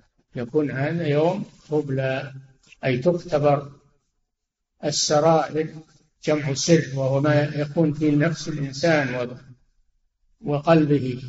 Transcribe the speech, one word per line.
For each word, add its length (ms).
يكون 340
هذا 360
يوم 380
تبلى، 640
أي 140
تختبر 720
السرائر 840
جمع 300
سر، 440
وهو 220
ما 220
يكون 500
في 180
نفس 380
الإنسان 680
و-، 220
وقلبه 880